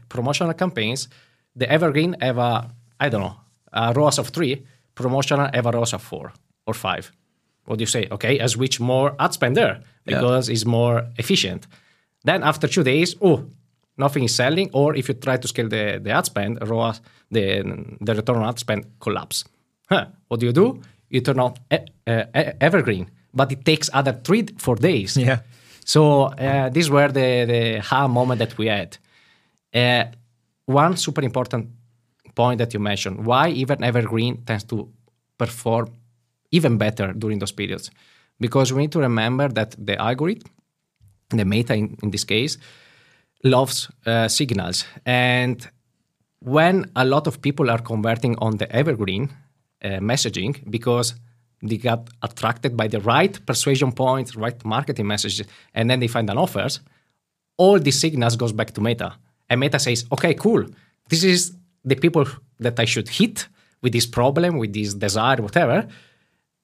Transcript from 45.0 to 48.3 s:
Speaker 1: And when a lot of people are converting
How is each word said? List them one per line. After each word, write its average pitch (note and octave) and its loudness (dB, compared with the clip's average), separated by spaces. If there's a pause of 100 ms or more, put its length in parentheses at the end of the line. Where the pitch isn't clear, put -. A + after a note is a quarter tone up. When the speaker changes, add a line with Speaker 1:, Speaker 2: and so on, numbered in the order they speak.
Speaker 1:
And B2 2 (720)
when E3 2
a C3 4
lot C3+ 2
of - -4
people C#3 0
are A#2 2
converting A2+ 0